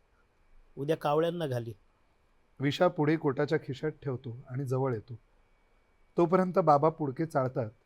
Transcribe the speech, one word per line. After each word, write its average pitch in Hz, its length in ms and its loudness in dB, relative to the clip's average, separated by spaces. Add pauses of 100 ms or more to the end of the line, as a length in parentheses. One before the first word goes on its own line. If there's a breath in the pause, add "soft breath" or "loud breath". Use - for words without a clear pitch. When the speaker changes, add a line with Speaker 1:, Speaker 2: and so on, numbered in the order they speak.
(800)
Speaker 1:
उद्या 151 160 0
कावळ्यांना 160 500 0
घाली. 120 260 -6 (880)
Speaker 2:
विशा 143 280 2
पुढे 160 280 0
कोटाच्या 147 420 0
खिशात 143 320 -8
ठेवतो 123 460 -8 (120)
आणि 131 160 -6
जवळ 131 300 -2
येतो. 110 200 -10 (1000)
तोपर्यंत 180 420 2
बाबा 156 300 6
पुडके 156 380 -4
चाळतात. 131 440 -2 (160)